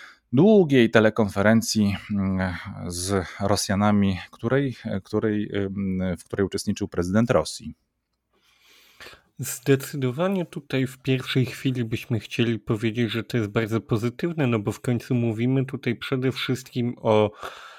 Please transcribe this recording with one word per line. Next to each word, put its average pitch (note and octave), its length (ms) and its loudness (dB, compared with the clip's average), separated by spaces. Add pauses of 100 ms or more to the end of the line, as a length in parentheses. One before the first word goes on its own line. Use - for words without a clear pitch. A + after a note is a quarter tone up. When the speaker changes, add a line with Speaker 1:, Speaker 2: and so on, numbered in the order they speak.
(320)
Speaker 1:
długiej C#3+ 580 6
telekonferencji, G#2+ 1080 4 (140)
mm, F#2+ 440 -2 (320)
z F2+ 400 -2 (140)
Rosjanami, G2+ 800 2 (120)
której, C3 540 -2
e, G#2+ 160 -6
której, G#2+ 520 -2
em, F#2+ 640 -2
w - 60 -20
której - 220 0
uczestniczył G2 420 -4
prezydent F#2 420 0
Rosji. - 440 -2 (1600)
Speaker 2:
Zdecydowanie C#3 1080 -2
tutaj C3+ 400 -4
w - 120 -10
pierwszej C3 480 0
chwili B2+ 380 -4
byśmy A2+ 360 -4
chcieli A#2 380 -2
powiedzieć, A2+ 520 -2
że A2 140 -4
to - 120 -4
jest A2 140 -2
bardzo A2+ 300 0
pozytywne, B2+ 640 -2
no A#2 120 2
bo G#2 140 -2
w - 80 -14
końcu B2 340 -2
mówimy A#2+ 500 0
tutaj B2 320 -4
przede C3 360 -2
wszystkim B2 640 -4
o, G#2+ 340 4 (480)